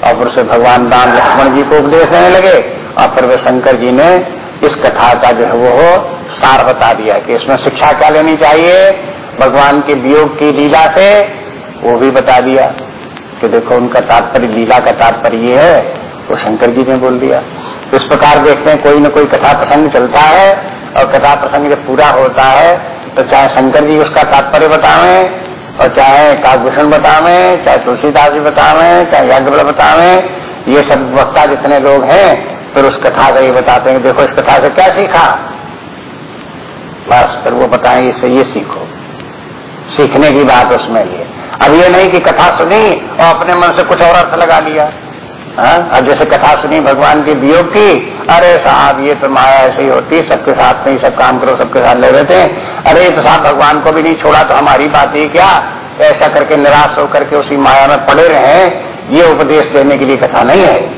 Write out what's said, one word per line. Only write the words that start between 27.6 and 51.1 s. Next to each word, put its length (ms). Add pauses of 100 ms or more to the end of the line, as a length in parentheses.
चाहे 120
तुलसीदास 560
जी 80
बतावें, 680
चाहे 180
याज्ञवल्क्य 360
बतावें, 680 (380)
ये 140
सब 320
वक्ता 320
जितने 320
लोग 260
हैं 540 (160)
फिर 100
उस 120
कथा 340
का 100
ये 120
बताते 380
हैं, 120
देखो 200
इस 100
कथा 260
से 100
क्या 200
सीखा। 500 (1700)
बस 340
फिर 80
वो 140
बताएं, 420
इससे 200
ये 160
सीखो, 440 (1080)
सीखने 360
की 120
बात 280
उसमें 320
ये। 220 (400)
अब 80
ये 140
नहीं 220
कि 100
कथा 380
सुनी 360 (260)
और 140
अपने 200
मन 140
से 140
कुछ 200
और 120
अर्थ 200
लगा 240
लिया। 340 (680)
हाँ? 340
अब 140
जैसे 180
कथा 300
सुनी 260
भगवान 440
के 80
वियोग 360
की, 500 (120)
"अरे 280
साहब 460
ये 100
तो 140
माया 280
ऐसे 260
ही 60
होती 280
है, 60
सबके 300
साथ 340
में 60
ही 60
सब 180